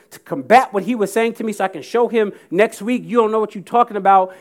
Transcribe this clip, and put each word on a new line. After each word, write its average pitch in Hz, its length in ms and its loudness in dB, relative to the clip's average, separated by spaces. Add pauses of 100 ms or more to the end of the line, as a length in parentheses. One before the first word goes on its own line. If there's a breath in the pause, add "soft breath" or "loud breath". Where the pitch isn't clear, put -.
(100)
to - 80 -20
combat 175 540 2
what 202 100 -2
he 202 120 -4
was 202 180 -4
saying 226 220 -2
to 226 100 -10
me 220 80 -6
so 202 120 -4
I 190 40 0
can 170 140 -12
show 233 260 -2
him 214 240 0 (180 loud breath)
next 208 320 0
week, 233 220 -4
"You 196 140 -4
don't 220 120 2
know 220 100 -2
what 214 140 -6
you're 196 100 -12
talking 233 320 0
about." 190 440 2